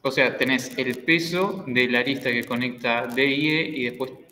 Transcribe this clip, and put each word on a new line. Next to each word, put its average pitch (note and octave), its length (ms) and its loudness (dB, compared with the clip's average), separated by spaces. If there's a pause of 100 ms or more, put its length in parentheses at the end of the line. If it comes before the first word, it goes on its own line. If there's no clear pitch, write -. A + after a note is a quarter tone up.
o C3+ 80 0
sea, B2+ 260 4
tenés B2 420 0
el B2 260 -2
peso E3+ 640 0
de B2 200 2
la A#2+ 120 2
arista C3+ 320 0
que A#2+ 120 0
conecta B2 640 -2
D B2 180 0
y C#3+ 280 2
E D#3 100 2
y C#3 220 -4
después B2 300 -4 (180)